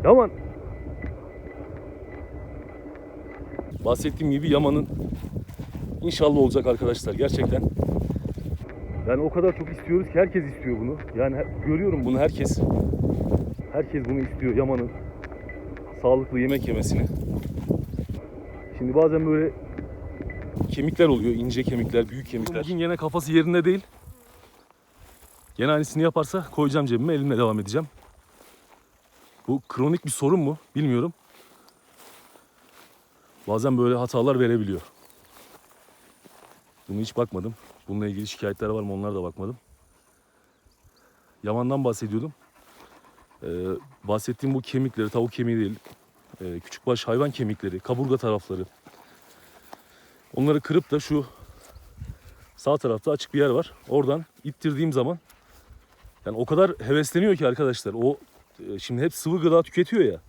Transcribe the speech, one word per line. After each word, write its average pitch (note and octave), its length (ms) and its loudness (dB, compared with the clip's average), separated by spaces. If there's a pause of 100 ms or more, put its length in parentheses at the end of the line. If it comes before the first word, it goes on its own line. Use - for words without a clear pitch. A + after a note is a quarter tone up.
Yaman. A3+ 280 10 (3500)
Bahsettiğim C#3+ 460 2
gibi D3 180 0
Yaman'ın C#3+ 380 4 (1120)
inşallah D3+ 360 4
olacak C3 300 6
arkadaşlar. A#2+ 460 0
Gerçekten C3 480 2 (1500)
yani B2+ 140 2
o D#3 80 2
kadar F3+ 280 2
çok D#3+ 120 -6
istiyoruz E3+ 380 0
ki - 120 -12
herkes F3+ 240 4 (120)
istiyor B2 240 -4
bunu. C3 180 -4 (200)
Yani C3+ 180 0
he-, C#3 120 -4 (180)
görüyorum D#3 400 0
bunu B2+ 140 2
herkes. D3 400 2 (1120)
Herkes D3 340 -2
bunu C3+ 140 0
istiyor B2+ 360 -2
Yaman'ın C3 360 2 (1080)
sağlıklı C3 380 4
yemek C3+ 280 2
yemesini. A2+ 380 2 (1700)
Şimdi B2+ 180 -2
bazen D#3+ 300 4
böyle D#3 260 2 (1200)
kemikler D#3 380 4
oluyor. A#2+ 280 4
İnce A#2+ 280 -2
kemikler, A#2 460 0
büyük B2 180 -10
kemikler. A2 360 -4
Bugün F3 140 -4
yine E3+ 200 -2
kafası D#3 360 -2
yerinde E3 320 6
değil. F#3+ 160 4 (1800)
Gene C3 140 2
aynısını D3+ 320 2
yaparsa E3 480 0
koyacağım D3 340 2
cebime, B2 280 2
elimle C#3 240 2
devam A2 220 4
edeceğim. A2 280 -4 (1600)
Bu C3+ 220 0
kronik D3+ 360 0
bir D3 60 -4
sorun D#3 280 2
mu? D3+ 180 0 (180)
Bilmiyorum. D3 380 2 (2250)
Bazen A#2 300 2
böyle B2 180 4
hatalar B2 440 2
verebiliyor. A2+ 420 2 (2000)
Bunu G2+ 120 -4
hiç - 160 -6
bakmadım. A2+ 380 -2 (320)
Bununla G#2 200 -4
ilgili G#2 200 -6
şikayetler G#2 400 -6
var G#2+ 140 -2
mı? G2+ 120 -6
Onlara G2+ 220 -4
da F#2 80 -4
bakmadım. G2 340 -8 (1900)
Yaman'dan B2 400 0
bahsediyordum. A#2 500 -2 (1120)
Ee, - 40 -8 (560)
bahsettiğim A2+ 520 -2
bu C3 60 -2
kemikleri, A#2+ 480 -2
tavuk A#2 220 0
kemiği A#2 260 -2
değil, G#2+ 180 0 (640)
e, F2 180 -8
küçük - 280 -10
baş A#2+ 200 0
hayvan C3 240 2
kemikleri, G#2 480 -4
kaburga B2+ 380 0
tarafları. G2+ 480 -2 (1700)
Onları D3 260 2
kırıp - 300 0
da D3+ 80 2
şu D3 260 -2 (1300)
sağ D3 220 2
tarafta A#2 340 0
açık - 220 -4
bir C#3+ 60 2
yer C#3+ 100 6
var. C3+ 240 0 (160)
Oradan C#3+ 360 2 (180)
ittirdiğim D3+ 500 -2
zaman C3+ 260 0 (1080)
yani A2 120 -6
o A#2+ 80 0
kadar F3+ 340 6
hevesleniyor D#3+ 560 2
ki D3+ 120 0
arkadaşlar. B2 460 0
O, B2 240 2 (420)
e, F#2+ 200 -10
şimdi A#2+ 220 -4
hep D#3+ 120 0
sıvı E3 280 -2
gıda E3 220 6
tüketiyor F3+ 400 2
ya. F#2+ 260 2